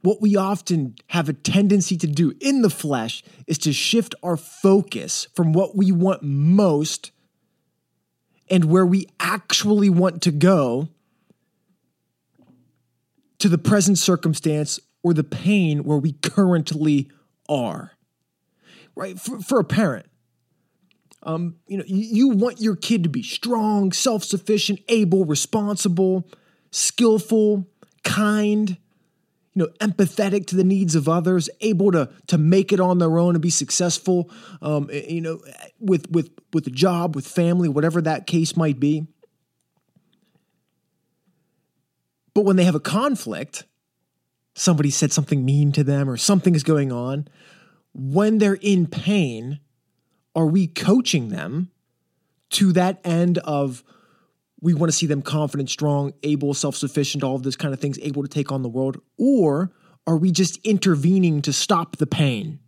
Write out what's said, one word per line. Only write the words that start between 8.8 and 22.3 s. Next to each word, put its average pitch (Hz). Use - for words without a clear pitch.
we 180
actually 208
want 175
to 175
go 147
to 208
the 170
present 196
circumstance 156
or 175
the 156
pain 170
where 147
we 147
currently 156
are. 123
Right? 185
For, 226
for 247
a 185
parent, 156
um, 165
you 196
know, 185
you, 190
you 226
want 233